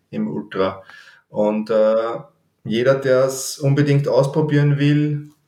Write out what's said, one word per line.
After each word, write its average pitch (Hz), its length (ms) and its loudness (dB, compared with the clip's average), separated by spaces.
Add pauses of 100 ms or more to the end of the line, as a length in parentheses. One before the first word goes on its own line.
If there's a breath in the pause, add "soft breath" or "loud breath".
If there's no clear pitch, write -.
im 107 180 -6
Ultra. - 560 -6 (460 loud breath)
Und, 107 400 -2
äh, 110 260 2 (680)
jeder, 123 300 2
der 131 300 2
es - 320 -6
unbedingt 143 500 2
ausprobieren 143 720 2
will, 147 500 0 (180)